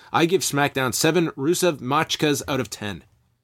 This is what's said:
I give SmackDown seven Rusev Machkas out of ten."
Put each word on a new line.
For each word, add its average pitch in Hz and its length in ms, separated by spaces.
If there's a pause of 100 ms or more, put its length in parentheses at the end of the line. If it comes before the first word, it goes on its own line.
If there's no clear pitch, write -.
(140)
I 147 120
give 170 160
SmackDown 135 520
seven 160 380
Rusev 160 480
Machkas 147 680
out 131 140
of 113 80
ten." 98 340 (400)